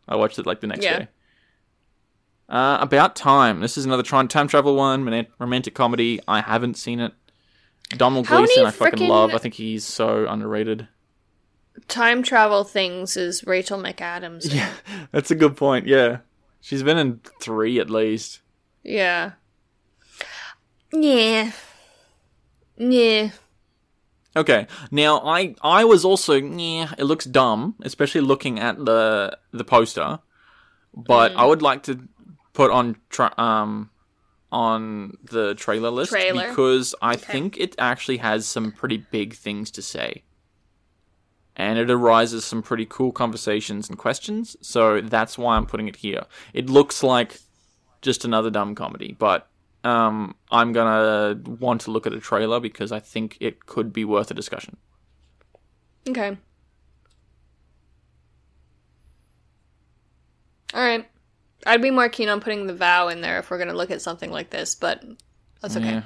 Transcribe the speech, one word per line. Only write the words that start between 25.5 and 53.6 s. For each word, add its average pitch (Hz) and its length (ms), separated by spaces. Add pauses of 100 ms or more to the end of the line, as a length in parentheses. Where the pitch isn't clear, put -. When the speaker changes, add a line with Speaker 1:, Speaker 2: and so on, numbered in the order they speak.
Speaker 1:
I 185 220
was 202 200
also, 185 300
yeah, 160 640
it 139 60
looks 156 200
dumb, 131 580
especially 143 380
looking 135 380
at 120 260
the, 110 540 (140)
the 117 120
poster. 113 560 (760)
But 117 360
Speaker 2:
Mm. - 40
Speaker 1:
I 120 80
would 156 180
like 139 220
to 127 240 (440)
put 135 180
on 120 260 (140)
tra-, - 280
um, 107 520 (600)
on 110 720
the 110 320
trailer 113 340
list 127 220
Speaker 2:
Trailer. 185 360
Speaker 1:
because 131 540
I 120 120
Speaker 2:
Okay. - 180
Speaker 1:
think 165 260
it 180 200
actually 123 400
has 110 280
some 110 240
pretty 117 280
big 110 360
things 104 380
to 101 100
say. - 400 (1300)
And 107 220
it 120 120
arises 117 540
some 113 180
pretty 113 240
cool 131 260
conversations 107 760
and - 100
questions, 208 600
so 110 400
that's 113 380
why 120 180
I'm 110 100
putting 107 220
it 95 80
here. - 300 (260)
It 127 160
looks 139 360
like 123 340 (640)
just 131 220
another 113 260
dumb 104 240
comedy, - 440
but, 101 300 (360)
um, 110 500 (160)
I'm 117 220
gonna 110 680 (200)
want 120 220
to - 100
look 110 160
at 110 40
a 113 80
trailer 110 380
because 113 320
I 107 100
think - 400
it - 260